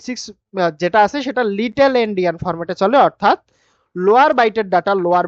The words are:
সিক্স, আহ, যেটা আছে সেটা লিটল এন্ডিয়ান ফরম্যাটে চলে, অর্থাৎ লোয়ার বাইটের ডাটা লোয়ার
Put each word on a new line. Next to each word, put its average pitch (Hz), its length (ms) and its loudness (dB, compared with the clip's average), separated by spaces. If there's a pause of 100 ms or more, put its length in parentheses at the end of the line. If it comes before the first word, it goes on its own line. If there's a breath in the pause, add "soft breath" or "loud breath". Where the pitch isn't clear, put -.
সিক্স, 247 220 -10
আহ, 180 420 -4 (100)
যেটা 175 240 0
আছে 269 120 -2 (100)
সেটা 254 140 -4 (180)
লিটল 262 340 0 (120)
এন্ডিয়ান 185 380 -2
ফরম্যাটে 170 380 -6
চলে, 220 160 2 (100)
অর্থাৎ 214 300 0 (580)
লোয়ার 226 420 4
বাইটের 220 360 0
ডাটা 185 200 2 (100)
লোয়ার 175 240 0